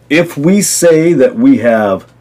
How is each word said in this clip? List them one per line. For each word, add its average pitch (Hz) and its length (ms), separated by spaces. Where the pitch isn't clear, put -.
"If 165 260
we 180 280
say 165 500
that 127 220
we 123 240
have 107 600